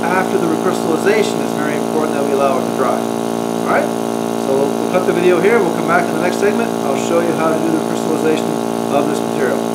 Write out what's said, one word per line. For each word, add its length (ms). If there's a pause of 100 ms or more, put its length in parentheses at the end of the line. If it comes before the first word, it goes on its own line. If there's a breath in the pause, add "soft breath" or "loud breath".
After 320
the 160
recrystallization, 960
it's 80
very 240
important 400
that 80
we 80
allow 240
it 80
to 80
dry. 240
All 720
right? 160 (640)
So 80
we'll 340
cut 140
the 80
video 260
here. 200
We'll 160
come 120
back 220
in 60
the 60
next 160
segment. 300 (140)
I'll 160
show 220
you 140
how 200
to 60
do 100
the 160
crystallization 640 (420)
of 160
this 120
material. 400 (160)